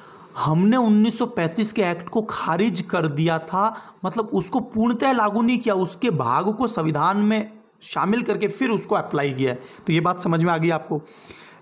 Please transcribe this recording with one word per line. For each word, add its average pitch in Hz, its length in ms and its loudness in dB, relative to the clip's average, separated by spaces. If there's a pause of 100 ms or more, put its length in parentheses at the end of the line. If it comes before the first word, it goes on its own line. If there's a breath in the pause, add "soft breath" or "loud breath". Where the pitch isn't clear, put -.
(380 loud breath)
हमने 185 380 4
उन्नीस 220 420 4
सौ 247 80 0
पैंतीस 214 460 -2
के 220 100 0
एक्ट 175 260 -2
को 226 140 0
खारिज 190 580 -2
कर 170 260 -2
दिया 160 320 0
था, 202 440 -2 (220 loud breath)
मतलब 214 200 -2
उसको 214 360 -2
पूर्णतः 240 520 0
लागू 220 300 0
नहीं 247 160 2
किया, 226 160 0
उसके 185 360 -2
भाग 147 440 0
को 247 120 0
संविधान 160 500 0
में 214 340 0 (320)
शामिल 196 400 -2
करके 202 260 -2
फिर 254 220 -2
उसको 208 240 0
अप्लाई 143 380 0
किया 127 200 0
है। 123 60 -6 (280 loud breath)
तो 165 60 0
ये 165 80 2
बात 180 200 0
समझ 165 240 2
में 175 80 2
आ 165 40 2
गई 165 140 0
आपको। 156 320 -4 (600 loud breath)